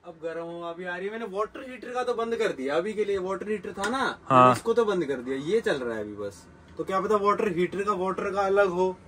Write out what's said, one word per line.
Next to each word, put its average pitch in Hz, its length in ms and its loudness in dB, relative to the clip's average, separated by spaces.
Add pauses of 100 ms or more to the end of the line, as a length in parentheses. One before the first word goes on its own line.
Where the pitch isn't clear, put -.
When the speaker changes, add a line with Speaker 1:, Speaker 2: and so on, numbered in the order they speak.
Speaker 1:
अब 175 180 -14
गर्म 165 200 -6
हवा 170 300 -8
भी 180 120 -10
आ 180 100 -4
रही 180 100 -6
है। 208 60 -4
मैंने 220 260 -6
वाटर 214 320 -4
हीटर 233 180 -14
का 247 160 -4
तो 240 100 -2
बंद 233 220 -2
कर 214 120 2
दिया 139 280 -2
अभी 190 180 0
के 202 120 0
लिए, 196 120 0
वाटर 190 320 -4
हीटर 202 220 -4
था 196 180 -4
ना, 254 360 -2
Speaker 2:
हाँ। 127 280 10
Speaker 1:
इसको 226 200 0
तो 226 120 4
बंद 185 200 2
कर 135 80 -2
दिया, 127 240 -4
ये 180 240 0
चल 196 140 0
रहा 120 200 -4
है 107 60 -6
अभी 104 120 -8
बस। 101 320 -10 (320)
तो 160 80 -6
क्या 190 140 0
पता 202 160 2
वाटर 202 420 2
हीटर 180 260 0
का 202 100 0
वाटर 185 380 -2
का 196 100 0
अलग 196 280 4
हो। 185 280 0 (100)